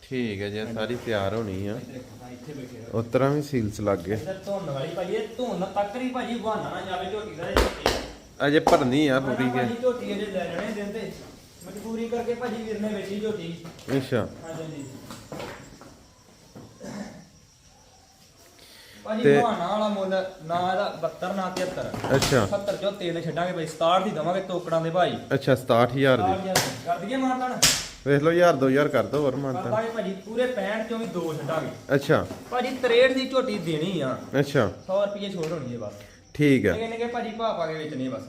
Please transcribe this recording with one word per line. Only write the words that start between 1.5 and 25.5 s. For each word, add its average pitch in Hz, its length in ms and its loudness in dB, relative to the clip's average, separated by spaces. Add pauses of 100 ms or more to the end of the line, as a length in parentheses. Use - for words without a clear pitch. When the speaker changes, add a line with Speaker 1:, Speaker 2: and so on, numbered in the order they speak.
Speaker 1:
ਆ। 104 80 -4
Speaker 2:
ਇੱਧਰ - 180 -10
ਦੇਖੋ, - 300 -16
ਹਾਂ, 123 80 -16
ਇੱਥੇ 143 220 -14
ਬੈਠੇ 123 240 -12
ਰਹੋ। 110 220 -4
Speaker 1:
ਉਸ 117 60 -2
ਤਰ੍ਹਾਂ 135 260 4
ਵੀ 147 100 2
ਸੀਲਸ 113 400 -2
ਲੱਗ 101 180 2
ਗਏ। 87 140 -4
Speaker 2:
ਇੱਧਰ 190 320 -6
ਧੁੰਨ 190 240 -6
ਵਾਲੀ 160 260 -4
ਭਾਈ, 185 200 -4
ਇਹ 220 120 -4
ਧੁੰਨ 196 380 -4
ਤੱਕ 202 300 -2
ਹੀ 254 140 -2
ਭਾਜੀ 240 260 -4
ਬਹਾਨਾ 208 340 -2
ਨਾ 180 120 -6
ਜਾਵੇ 185 300 -4
ਝੋਟੀ 214 240 -6
ਦਾ, - 140 -6
ਇਹ 190 60 0
ਝੋਟੀ। - 340 2 (580)
Speaker 1:
ਅਜੇ 147 120 6
ਭਰਨੀ 147 480 6
ਆ 131 120 6
Speaker 2:
ਨਾ, 131 140 -2
Speaker 1:
ਪੂਰੀ 127 140 2
Speaker 2:
ਨਾ 123 60 0
Speaker 1:
ਕੇ। 127 60 0
Speaker 2:
ਭਾਜੀ 117 220 0
ਝੋਟੀ 208 320 0
ਅਜੇ 202 120 -4
ਲੈ 185 200 -4
ਜਾਣੇ 185 260 -4
ਦਿਨ 202 200 -6
ਤੇ। 220 200 -6 (560)
ਮਜਬੂਰੀ 226 420 -6
ਕਰਕੇ 233 240 -2
ਭਾਜੀ 226 300 -4
ਵੀਰ 214 160 -4
ਨੇ 214 80 -2
ਵੇਚੀ 196 320 -4
ਝੋਟੀ। 175 460 -4 (320)
Speaker 1:
ਅੱਛਾ। 123 300 0 (160)
Speaker 2:
ਹਾਂਜੀ, 160 200 -10
ਹਾਂਜੀ। 147 220 -10 (4000)
ਭਾਜੀ 220 200 0
Speaker 1:
ਤੇ 143 180 8
Speaker 2:
ਬਹਾਨਾ 175 260 2
ਵਾਲਾ 214 200 0
ਮੁੱਲ 196 220 0 (340)
ਨਾ 175 280 0
ਇਹਦਾ 190 300 -2
ਬਹੱਤਰ, 175 320 -4
ਨਾ 190 160 -2
ਤਿਹੱਤਰ। 175 440 -4 (220)
Speaker 1:
ਅੱਛਾ। 135 300 6
Speaker 2:
ਸੱਤਰ 196 300 0
ਚੋਂ - 160 -2
ਤਿੰਨ 170 300 -4
ਛੱਡਾਂਗੇ 165 320 -2
ਭਾਈ, 160 140 -4
ਸਤਾਹਠ 175 360 4
ਦੀ 208 60 0
ਦੇਵਾਂਗੇ, 175 320 0
ਤੋਕੜਾਂ 165 400 -2
ਦੇ 165 80 0
ਭਾਈ। 165 280 2 (160)
Speaker 1:
ਅੱਛਾ, 135 220 4